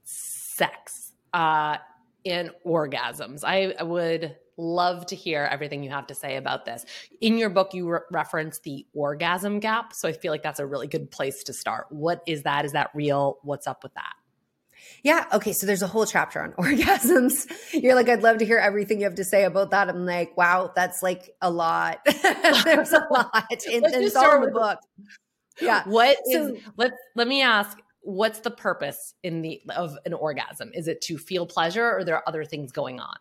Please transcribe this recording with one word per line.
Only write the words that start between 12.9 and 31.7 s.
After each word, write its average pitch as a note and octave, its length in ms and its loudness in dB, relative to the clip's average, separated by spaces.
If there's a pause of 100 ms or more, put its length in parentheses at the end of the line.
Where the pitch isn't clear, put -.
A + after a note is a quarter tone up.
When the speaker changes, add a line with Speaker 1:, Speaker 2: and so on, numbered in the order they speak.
Speaker 1:
real? C#3+ 480 0
What's C#3+ 260 -8
up - 160 -10
with C3+ 120 -18
that? - 180 -12 (920)
Speaker 2:
Yeah. D4+ 300 4
Okay. G#3 180 0
So G3 160 -4
there's G3 140 0
a G3 60 -2
whole G#3+ 180 0
chapter D#3 360 -2
on E3 120 -8
<laughs> - 40 -12
orgasms. C4+ 920 2 (220)
You're B3+ 220 6
like, A#3 120 6
"I'd A3+ 160 4
love A3+ 140 8
to A3 80 2
hear A3+ 120 4
everything G3+ 420 2
you G3+ 40 0
have F#3 120 -2
to F#3+ 100 -4
say G3 180 4
about F#3+ 280 2
that." G3 180 4
I'm F3+ 160 -4
like, F3 320 -2
"Wow, F3 360 4
that's, F3+ 300 0
like, F#3 380 -4
a F3+ 100 2
lot." E3 500 0
<laughs> D4+ 640 4
There's D4+ 300 4
a D4+ 180 6
lot. A3+ 400 2
And, - 0 -
Speaker 1:
Let's A#3 140 -6
Speaker 2:
and A#3+ 180 0
Speaker 1:
just B3+ 140 2
Speaker 2:
it's G4+ 180 2
all C4 80 8
Speaker 1:
start D4 120 8
Speaker 2:
in C#4 60 6
the B3 120 0
Speaker 1:
with - 0 -
Speaker 2:
book. G#3+ 260 0 (800)
Yeah. G#3 260 2
Speaker 1:
What A3+ 320 6 (140)
Speaker 2:
So D#4 160 0
Speaker 1:
is, A#3+ 160 -10 (140)
let, B3 160 0 (220)
let A#3 120 2
me C4+ 140 2
ask, G#3+ 360 2 (240)
what's G#3+ 380 -2
the A#3 120 -6
purpose E3+ 680 -6
in E3 200 -6
the, D#3+ 200 -8 (140)
of D#3+ 300 -6
an E3+ 80 -4
orgasm? C3 600 -6
Is E3 140 -6
it D#3+ 140 -6
to D#3+ 160 -8
feel F3 280 -4
pleasure F#3+ 520 0